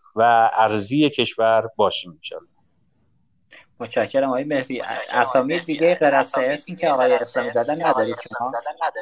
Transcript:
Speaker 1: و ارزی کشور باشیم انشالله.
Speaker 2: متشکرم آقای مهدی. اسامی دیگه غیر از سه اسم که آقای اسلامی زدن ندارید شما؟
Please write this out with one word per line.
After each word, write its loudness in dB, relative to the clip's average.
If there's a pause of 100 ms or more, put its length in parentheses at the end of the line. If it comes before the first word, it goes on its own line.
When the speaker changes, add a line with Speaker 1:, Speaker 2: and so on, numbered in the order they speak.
(160)
Speaker 1:
و 4
ارزی 2
کشور 0 (120)
باشیم 0
انشالله. -16 (1300)
Speaker 2:
متشکرم -2
آقای -2
مهدی. -4 (320)
اسامی 2
دیگه 0
غیر 2
از 2
سه -2
اسم -4
که 0
آقای 4
اسلامی -2
زدن -2
ندارید 0 (140)
شما؟ -6 (500)